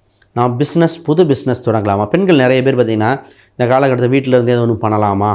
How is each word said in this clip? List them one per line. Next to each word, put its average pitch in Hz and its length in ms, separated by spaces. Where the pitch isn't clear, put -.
நான் 120 240
பிஸ்னஸ், 165 460
புது 160 200
பிஸ்னஸ் 131 420
தொடங்கலாமா? 104 400
பெண்கள் 180 300
நிறைய 127 280
பேர் 135 120
பார்த்தீங்கன்னா, 113 440
இந்த 123 240
காலகட்டத்தில் 127 360
வீட்டில் 127 240
இருந்தே 123 180
ஏதோ 120 140
ஒண்ணு 117 160
பண்ணலாமா 104 540